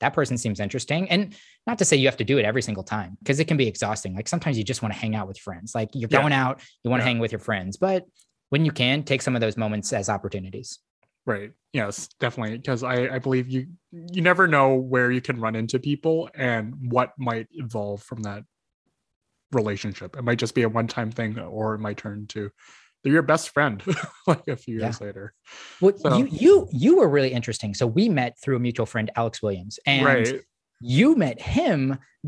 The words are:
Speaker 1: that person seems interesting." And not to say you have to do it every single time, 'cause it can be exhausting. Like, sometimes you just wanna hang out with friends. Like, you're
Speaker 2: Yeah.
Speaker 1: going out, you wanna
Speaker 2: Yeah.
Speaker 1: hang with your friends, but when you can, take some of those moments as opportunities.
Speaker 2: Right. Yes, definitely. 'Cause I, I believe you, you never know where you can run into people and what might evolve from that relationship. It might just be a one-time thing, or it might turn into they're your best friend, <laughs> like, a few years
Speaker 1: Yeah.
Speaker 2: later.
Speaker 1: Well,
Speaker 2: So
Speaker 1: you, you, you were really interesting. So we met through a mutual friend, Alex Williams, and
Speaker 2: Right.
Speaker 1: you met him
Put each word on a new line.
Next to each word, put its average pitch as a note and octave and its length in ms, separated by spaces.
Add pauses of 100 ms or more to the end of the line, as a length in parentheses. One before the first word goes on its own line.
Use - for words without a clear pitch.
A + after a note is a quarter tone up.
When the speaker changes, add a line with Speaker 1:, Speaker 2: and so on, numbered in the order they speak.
Speaker 1:
that C3 120
person B2+ 240
seems G#2+ 220
interesting." C#3+ 500
And F#3+ 260 (300)
not A#3 140
to F#3 60
say D3+ 120
you C3+ 100
have B2+ 100
to B2+ 60
do C3+ 140
it A2 80
every A#2 160
single G2+ 220
time, G2+ 420
'cause C#3+ 140
it D#3+ 80
can D#3+ 100
be C3 100
exhausting. G#2 480
Like, G2+ 120
sometimes D#3 300
you G#2+ 60
just B2 200
wanna G#2+ 100
hang A2 220
out G2+ 120
with G2 120
friends. F#2 340
Like, A2 220
you're A#2 160
Speaker 2:
Yeah. C#3+ 100
Speaker 1:
going C#3+ 120
out, C3 280 (220)
you A#2+ 80
wanna B2+ 100
Speaker 2:
Yeah. B2+ 80
Speaker 1:
hang A#2+ 100
with A#2 120
your A2 80
friends, G2 380
but F#3 280 (440)
when D3+ 160
you D3 60
can, C3 320
take C3+ 200
some C3 120
of A#2 60
those A2 160
moments G#2+ 340
as G2+ 180
opportunities. G2 680 (480)
Speaker 2:
Right. G#2 280 (180)
Yes, G#2 360 (120)
definitely. A#2 400
'Cause B2+ 240
I, B2+ 320
I - 40
believe B2+ 300
you, C3 160 (260)
you F3 300
never F3+ 260
know C3+ 280
where B2+ 360
you B2+ 100
can B2 180
run A2+ 160
into A2+ 240
people D#3+ 560
and B2 560
what B2 260
might A2+ 340
evolve G#2+ 520
from A2+ 200
that G#2 200 (1120)
relationship. G#2 640
It B2+ 60
might A#2+ 160
just - 160
be B2 80
a A2+ 60
one-time A2+ 420
thing, A2 280
or G#2+ 360
it G#2 40
might G#2 180
turn G#2 220
into G#2 300 (540)
they're C#3 100
your D#3+ 80
best D3+ 280
friend, C3 360
<laughs> - 420
like, D#3+ 200
a C3+ 80
few A2+ 240
years A2+ 220
Speaker 1:
Yeah. G#2 60
Speaker 2:
later. G2+ 260 (480)
Speaker 1:
Well, - 160
Speaker 2:
So C#3+ 200
Speaker 1:
you, C4+ 140
you, F#4 400
you G3 260
were A3 120
really C3+ 240
interesting. A2+ 400
So B2+ 120
we D3+ 220
met C3 320
through C3+ 160
a A#2+ 40
mutual A#2+ 260
friend, G#2+ 320
Alex A#2 260
Williams, G2+ 420
and C#3 200
Speaker 2:
Right. C3 360 (380)
Speaker 1:
you D3 380
met C3+ 240
him D3 560 (300)